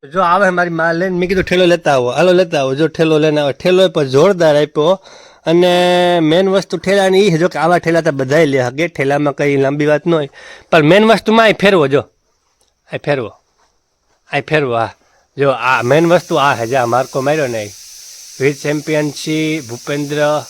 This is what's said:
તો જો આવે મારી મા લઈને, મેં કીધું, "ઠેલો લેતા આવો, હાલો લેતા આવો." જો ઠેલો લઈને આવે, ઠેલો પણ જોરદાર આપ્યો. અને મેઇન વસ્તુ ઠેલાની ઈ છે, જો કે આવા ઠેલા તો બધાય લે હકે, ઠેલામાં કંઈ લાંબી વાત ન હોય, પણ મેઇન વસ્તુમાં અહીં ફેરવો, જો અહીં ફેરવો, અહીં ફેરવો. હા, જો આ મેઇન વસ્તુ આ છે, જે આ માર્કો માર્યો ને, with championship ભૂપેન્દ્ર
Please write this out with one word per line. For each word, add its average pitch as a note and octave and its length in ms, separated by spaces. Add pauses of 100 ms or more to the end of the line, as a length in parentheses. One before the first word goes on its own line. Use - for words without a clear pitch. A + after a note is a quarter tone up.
તો C#3+ 60
જો E3 120
આવે F#3 300
મારી F3 200
મા E3 220
લઈને, F3+ 260
મેં F3+ 100
કીધું, F#3 160
"ઠેલો F3+ 220
લેતા E3+ 260
આવો, B2 180
હાલો E3 220
લેતા E3+ 280
આવો." C3+ 140
જો D3+ 140
ઠેલો D#3+ 300
લઈને D3+ 220
આવે, C#3+ 120
ઠેલો F#3 360
પણ D#3+ 160
જોરદાર D3+ 580
આપ્યો. D3+ 400 (440)
અને F3 760
મેઇન E3 280
વસ્તુ F#3+ 280
ઠેલાની F#3+ 420
ઈ G3+ 120
છે, D#3+ 80
જો F3 100
કે D#3 100
આવા E3+ 200
ઠેલા E3 220
તો D#3 120
બધાય C#3 340
લે C3+ 140
હકે, C3+ 280
ઠેલામાં C#3+ 460
કંઈ C#3+ 220
લાંબી C#3 300
વાત D3 200
ન E3+ 80
હોય, D3 140 (420)
પણ E3 120
મેઇન F3+ 220
વસ્તુમાં A3 400
અહીં G#3 100
ફેરવો, F#3 320
જો C3+ 140
અહીં - 1040
ફેરવો, C3+ 240 (1040)
અહીં - 100
ફેરવો. C#3+ 320
હા, A2+ 200 (420)
જો C#3 140
આ A#2+ 320
મેઇન C#3+ 240
વસ્તુ E3+ 280
આ C#3 220
છે, A2+ 100
જે B2 100
આ B2 100
માર્કો B2+ 340
માર્યો D3 260
ને, G#2+ 240 (720)
with C#3 140 (120)
championship D3+ 960
ભૂપેન્દ્ર D3 880